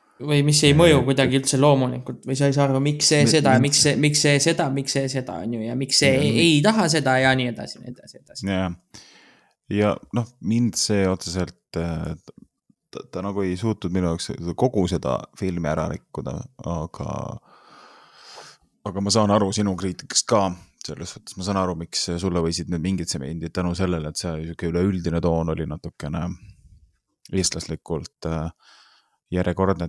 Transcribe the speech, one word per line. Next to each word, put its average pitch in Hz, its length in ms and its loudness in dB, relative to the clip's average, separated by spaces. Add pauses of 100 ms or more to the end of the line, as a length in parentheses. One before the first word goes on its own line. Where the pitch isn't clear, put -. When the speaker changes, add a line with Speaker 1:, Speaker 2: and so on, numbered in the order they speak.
(200)
Speaker 1:
Või 147 240 2
mis 147 200 4
ei 143 100 6
mõju 160 260 8
Speaker 2:
Et 123 60 0
Speaker 1:
kuidagi 135 340 2
üldse 131 180 0
loomulikult 131 680 2
või 131 100 -2
sa 139 100 2
ei 139 60 2
saa 139 160 2
aru, 135 120 0
miks 147 280 0
see 147 160 4
Speaker 2:
Mi-, 113 60 6
Speaker 1:
seda, 139 220 4
Speaker 2:
mind 131 100 6
Speaker 1:
miks 143 200 2
see, 143 140 4
miks 147 240 2
see 143 180 4
seda, 165 320 2
miks 139 220 -4
see 135 160 0
seda, 127 340 -6
on 117 120 -6
ju, 110 80 -6
ja 117 120 -6
miks 135 240 0
see 139 160 6
Speaker 2:
Ja 135 60 4
Speaker 1:
ei, - 100 2
Speaker 2:
mi- 143 100 2
Speaker 1:
ei 147 220 6
taha 214 260 4
seda 135 300 2
ja 131 160 4
nii 127 140 0
edasi, - 320 -10
nii - 100 -14
edasi, - 280 -20
nii - 60 -20
edasi. - 220 -12
Speaker 2:
Jaa. 92 240 0 (1000)
Ja 104 260 2 (160)
noh, 117 140 -2 (140)
mind 113 360 0
see 101 320 0
otseselt, 90 500 -4 (180)
äh, 80 380 -4 (760)
ta, - 220 -14
ta 92 120 -8
nagu 98 200 -4
ei 92 140 -2
suutnud 101 360 -4
minu 90 140 0
jaoks 82 240 -4 (260)
kogu 107 320 2
seda 78 300 -2 (180)
filmi 87 320 -4
ära 78 200 -2
rikkuda, - 480 -8 (300)
aga, 78 440 -6 (1800)
aga 95 140 -6
ma 98 100 -2
saan 104 200 4
aru 98 220 4
sinu 101 240 0
kriitikast - 500 -4
ka. 101 220 2 (300)
Selles 90 340 -12
suhtes - 240 -18
ma 92 80 -8
saan 98 160 -2
aru, 92 160 -2
miks - 300 -6 (120)
sulle 87 220 0
võisid 82 320 -4
need 85 100 -2
mingid 87 260 -2
segmendid 80 440 -8
tänu 90 240 -2
sellele, 87 320 -2
et 76 80 -10
see 90 140 -6 (160)
sihuke 85 240 -6
üleüldine 87 500 0
toon 82 320 0
oli 80 160 -4
natukene 76 540 -8 (1080)
eestlaslikult, - 960 -6
äh, 80 220 -2 (840)
järjekordne 90 580 0